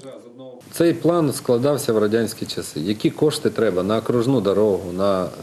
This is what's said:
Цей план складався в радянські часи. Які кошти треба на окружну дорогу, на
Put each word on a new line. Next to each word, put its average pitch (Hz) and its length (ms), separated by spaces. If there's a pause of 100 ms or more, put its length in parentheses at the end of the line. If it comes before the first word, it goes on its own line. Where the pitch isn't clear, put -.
(720)
Цей 165 220
план 160 400
складався 123 600
в 107 40
радянські 107 480
часи. - 340
Які 107 300
кошти 147 400
треба 98 340
на 107 140
окружну 120 440
дорогу, 95 520
на 92 360 (140)